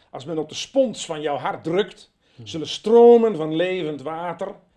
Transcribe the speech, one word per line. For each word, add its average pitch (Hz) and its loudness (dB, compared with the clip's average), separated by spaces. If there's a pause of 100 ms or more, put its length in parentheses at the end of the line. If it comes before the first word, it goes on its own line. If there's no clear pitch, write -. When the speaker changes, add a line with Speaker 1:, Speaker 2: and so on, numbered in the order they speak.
Speaker 1:
als 135 -14
men 160 -8
op 151 -6
de - -14
spons - -2
van 156 -10
jouw 147 -4
hart 160 -8
drukt, - -6 (220)
Speaker 2:
Hmm. 113 -20
Speaker 1:
zullen 147 -10
stromen 233 6
van 156 -4
levend 170 -4
water, 170 -8 (220)